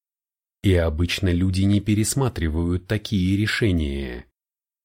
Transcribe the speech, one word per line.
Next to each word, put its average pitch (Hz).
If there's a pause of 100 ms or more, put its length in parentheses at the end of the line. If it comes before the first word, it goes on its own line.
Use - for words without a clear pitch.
(640)
И 98
обычно 85
люди 95
не 101
пересматривают 92
такие 98
решения. 78 (580)